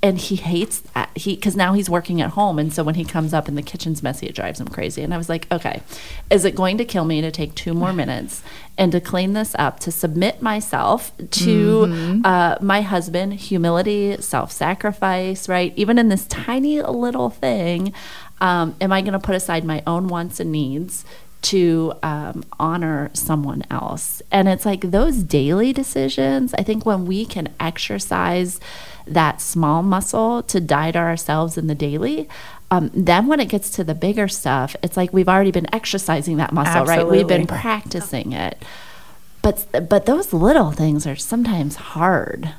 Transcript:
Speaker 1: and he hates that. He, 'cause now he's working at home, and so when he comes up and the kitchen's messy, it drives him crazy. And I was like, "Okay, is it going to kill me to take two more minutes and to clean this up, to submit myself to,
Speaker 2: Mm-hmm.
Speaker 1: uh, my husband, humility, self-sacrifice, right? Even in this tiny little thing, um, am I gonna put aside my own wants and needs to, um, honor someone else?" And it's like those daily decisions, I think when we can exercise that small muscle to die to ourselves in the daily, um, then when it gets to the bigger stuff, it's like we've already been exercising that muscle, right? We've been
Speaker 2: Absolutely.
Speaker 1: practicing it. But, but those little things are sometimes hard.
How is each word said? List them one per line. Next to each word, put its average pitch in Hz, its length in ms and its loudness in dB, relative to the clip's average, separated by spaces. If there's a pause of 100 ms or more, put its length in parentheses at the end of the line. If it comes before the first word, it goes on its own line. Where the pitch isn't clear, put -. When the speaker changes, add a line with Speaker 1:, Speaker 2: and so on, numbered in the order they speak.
Speaker 1:
and 190 160 2
he 190 200 -4
hates 170 420 -4
that. - 340 -8
He, 190 220 -4
'cause 190 220 -2
now 185 160 2
he's 196 160 2
working 170 320 0
at 156 100 2
home, 190 260 2
and 151 160 0
so 160 120 -2
when 156 100 0
he 170 80 -2
comes 160 300 -2
up 151 160 0
and 143 80 -2
the 147 40 -4
kitchen's 160 400 -6
messy, - 260 -6
it - 60 -10
drives - 280 -6
him - 80 -8
crazy. 180 340 -6
And 175 100 -2
I 175 40 -2
was 165 100 -6
like, 165 240 -4
"Okay, - 300 -4 (500)
is 196 140 6
it 190 100 2
going 190 220 2
to 233 80 0
kill 190 180 0
me 160 180 2
to 160 100 -2
take 151 220 -6
two - 200 -6
more 175 180 0
minutes 139 500 -4 (360)
and 185 160 4
to 175 80 2
clean 185 320 -2
this 214 260 -2
up, 135 220 0
to 175 100 -6
submit 170 500 0
myself 214 720 0 (200)
to, 208 500 4
Speaker 2:
Mm-hmm. 175 440 2
Speaker 1:
uh, 175 360 4
my 196 180 4
husband, 185 540 -2
humility, 196 880 0
self-sacrifice, 190 1300 -2
right? 180 260 2
Even 214 220 4
in 233 100 6
this 196 200 2
tiny 285 540 -2
little 240 480 -2
thing, 190 640 -2 (480)
um, 175 400 2
am 190 140 2
I 190 80 2
gonna 196 180 -2
put 196 160 -2
aside 165 300 -2
my 156 200 -2
own 175 220 0
wants 175 320 -4
and 175 100 -4
needs 151 540 -4 (380)
to, 165 520 2 (100)
um, 151 400 -4 (140)
honor 160 560 -2
someone 143 560 -2
else?" - 520 -6 (100)
And 196 160 4
it's 190 180 0
like 190 260 -2
those 233 320 4
daily 170 500 2
decisions, 269 800 0
I - 100 -2
think 220 220 -2
when 196 200 2
we 190 200 -2
can 165 240 -6 (100)
exercise 180 1000 -2 (460)
that 156 340 2
small 160 400 2
muscle 220 600 2
to - 180 0
die 156 300 2
to 170 80 2
ourselves 165 580 0
in 165 100 -2
the 156 60 2
daily, 175 560 -2 (400)
um, 180 240 4
then 180 320 6
when 294 140 4
it 214 100 0
gets 202 220 -2
to 190 120 -2
the 156 120 -2
bigger 202 320 0
stuff, 135 560 0
it's 175 120 -2
like 180 160 2
we've 185 160 6
already 190 220 6
been 175 240 0
exercising 175 640 -2
that 156 160 0
muscle, 160 320 4
right? 170 220 4
We've 190 200 6
been 175 140 4
Speaker 2:
Absolutely. - 200 -2
Speaker 1:
practicing 208 720 -4
it. 82 280 -6 (800)
But, 170 480 0
but 196 160 4
those 320 260 2
little 190 400 6
things 151 360 2
are 139 80 -4
sometimes 196 600 0
hard. 160 800 0